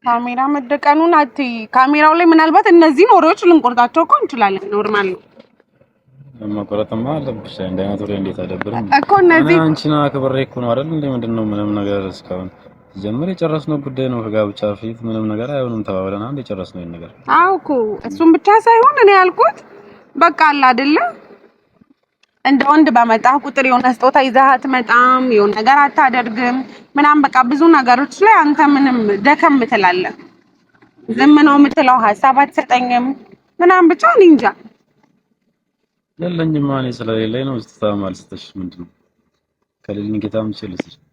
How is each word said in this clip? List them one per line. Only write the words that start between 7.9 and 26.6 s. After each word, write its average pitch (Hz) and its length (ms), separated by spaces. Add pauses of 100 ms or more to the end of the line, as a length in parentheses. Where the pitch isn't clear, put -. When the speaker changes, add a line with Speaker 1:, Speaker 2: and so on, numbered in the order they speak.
Speaker 2:
ወሬ 104 140
እንዴት 95 240
አይደብርም? 92 560
Speaker 1:
እኮ 285 240
እነዚህ 320 360
Speaker 2:
እኔ 165 80
አንቺን 156 320
አክብሬ 139 460
እኮ 131 180
ነው 120 120
አይደል 131 180
እንዴ? 156 200
ምንድን 120 260
ነው 113 120
ምንም 104 280
ነገር 101 320
እስካሁን 92 420 (420)
ሲጀምር 113 380
የጨረስነው 156 500
ጉዳይ 131 300
ነው። 123 120
ከጋብቻ 107 460
በፊት 110 340
ምንም 110 280
ነገር 110 220
አይሆንም 123 340
ተባብለናል። 101 520
የጨረስነው 95 440
ይሄን 85 120
ነገር። 82 180 (220)
Speaker 1:
አዎ 349 220
እኮ - 140 (360)
እሱም 294 280
ብቻ 311 160 (120)
ሳይሆን 466 380
እኔ 427 140
ያልኩት 381 460 (580)
በቃ 330 280
አለ 285 220
አይደለ? 269 300 (1500)
እንደ 269 200
ወንድ 302 260
በመጣህ 233 500
ቁጥር 269 260
የሆነ 254 240
ስጦታ 254 300
ይዘህ 269 260
አትመጣም፣ 254 840
የሆነ 208 260
ነገር 226 240
አታደርግም 254 760 (380)